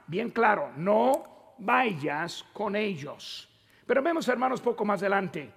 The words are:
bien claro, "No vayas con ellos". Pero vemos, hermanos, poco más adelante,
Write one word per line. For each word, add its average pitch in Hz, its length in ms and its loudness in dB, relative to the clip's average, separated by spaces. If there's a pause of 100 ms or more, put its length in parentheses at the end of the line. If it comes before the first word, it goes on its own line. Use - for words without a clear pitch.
bien 190 240 -4
claro, 202 460 2
"No 220 800 2
vayas 170 840 0 (120)
con 208 200 -4
ellos". 165 720 -6 (380)
Pero 262 160 2
vemos, 320 260 0
hermanos, 247 340 0
poco 233 220 0
más 202 180 0
adelante, 190 540 0